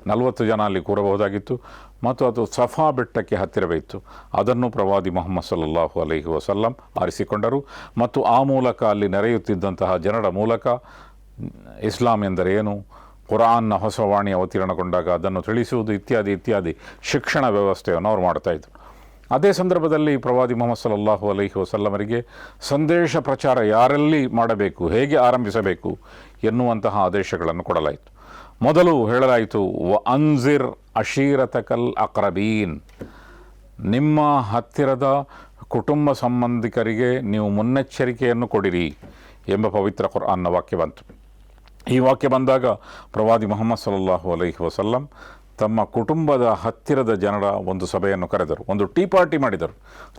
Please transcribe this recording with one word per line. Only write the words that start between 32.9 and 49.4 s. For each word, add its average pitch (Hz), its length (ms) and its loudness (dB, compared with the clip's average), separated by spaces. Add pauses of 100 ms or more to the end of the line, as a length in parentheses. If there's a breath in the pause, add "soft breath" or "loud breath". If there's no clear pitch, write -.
ನಿಮ್ಮ 147 580 2
ಹತ್ತಿರದ 135 880 0 (420 loud breath)
ಕುಟುಂಬ 147 440 0
ಸಂಬಂಧಿಕರಿಗೆ 120 1080 -2
ನೀವು 107 280 -2
ಮುನ್ನೆಚ್ಚರಿಕೆಯನ್ನು 123 1000 -2
ಕೊಡಿರಿ 87 480 0 (520 loud breath)
ಎಂಬ 104 200 0
ಪವಿತ್ರ 98 380 0
ಕುರ್ಆನ್ನ 92 400 -2
ವಾಕ್ಯ 87 300 -2
ಬಂತು. - 420 -6 (680)
ಈ 127 100 2
ವಾಕ್ಯ 131 300 4
ಬಂದಾಗ 131 380 2 (460 loud breath)
ಪ್ರವಾದಿ 110 340 4
ಮುಹಮ್ಮದ್ 107 320 0
ಸಲ್ಲಲ್ಲಾಹು 92 540 0
ಅಲೈಹಿ 85 320 -2
ವಸಲ್ಲಂ 113 440 -2 (500 loud breath)
ತಮ್ಮ 110 260 0
ಕುಟುಂಬದ 143 580 0
ಹತ್ತಿರದ 113 720 0
ಜನರ 101 280 0
ಒಂದು 95 440 -2
ಸಭೆಯನ್ನು 95 420 -2
ಕರೆದರು, 82 400 -2
ಒಂದು 101 160 0
ಟೀ 180 220 0
ಪಾರ್ಟಿ 175 300 2
ಮಾಡಿದರು, 98 400 -4 (420 loud breath)